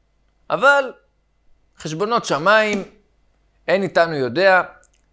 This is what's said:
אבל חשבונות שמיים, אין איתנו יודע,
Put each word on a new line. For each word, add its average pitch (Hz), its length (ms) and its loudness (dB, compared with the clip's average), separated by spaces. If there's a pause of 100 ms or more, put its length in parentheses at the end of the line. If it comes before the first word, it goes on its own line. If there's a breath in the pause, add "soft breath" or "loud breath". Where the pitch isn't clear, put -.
(500)
אבל 262 440 2 (840)
חשבונות 196 480 -4
שמיים, 214 580 0 (840)
אין 190 160 0
איתנו 170 320 0
יודע, 165 460 2 (520)